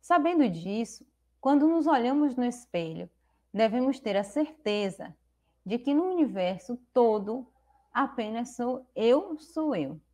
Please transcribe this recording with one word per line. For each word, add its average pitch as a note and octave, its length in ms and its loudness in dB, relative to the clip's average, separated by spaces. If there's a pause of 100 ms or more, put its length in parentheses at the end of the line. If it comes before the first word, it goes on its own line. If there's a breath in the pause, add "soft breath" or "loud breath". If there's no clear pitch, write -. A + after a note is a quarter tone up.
Sabendo E4+ 500 2
disso, G3 560 -8 (340)
quando C#4+ 260 4
nos E4 200 2
olhamos C4+ 500 2
no B3 80 0
espelho, F3 640 -6 (460)
devemos B3 460 0
ter G3+ 160 -2
a G3+ 80 0
certeza G#3 920 -4 (480)
de G#3 140 -4
que C#4 160 -2
no D#4+ 100 2
universo G#3+ 720 -2 (160)
todo A3+ 580 0 (420)
apenas A#3+ 640 -4
sou B3+ 400 -6
eu, C4+ 440 2
sou D#4 360 -4
eu. D3+ 260 -6 (140)